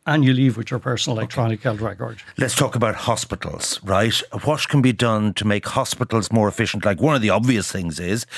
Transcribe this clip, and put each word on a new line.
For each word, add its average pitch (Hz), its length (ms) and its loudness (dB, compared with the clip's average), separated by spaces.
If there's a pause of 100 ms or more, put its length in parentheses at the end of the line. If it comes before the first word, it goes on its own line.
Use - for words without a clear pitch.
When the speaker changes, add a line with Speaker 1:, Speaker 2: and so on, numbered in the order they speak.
Speaker 1:
and 151 200 4
you 131 80 6
leave 127 240 4
with 113 140 -8
your 131 80 -4
personal 123 360 -4
Speaker 2:
Okay. 110 60 -2
Speaker 1:
electronic 113 400 -2
health 107 200 -2
record. 110 360 -8 (180)
Speaker 2:
Let's 131 200 -2
talk 135 200 0
about 113 200 2
hospitals, - 880 -4
right? 98 320 2 (280)
What 147 240 0
can 143 140 4
be 127 120 4
done 107 420 0
to 104 100 -4
make 104 220 0
hospitals 117 640 -2
more 110 160 4
efficient? 101 360 -2
Like, 98 160 0
one 147 140 4
of 135 80 0
the 107 80 2
obvious 107 420 2
things 85 280 -6
is 95 260 -4 (120)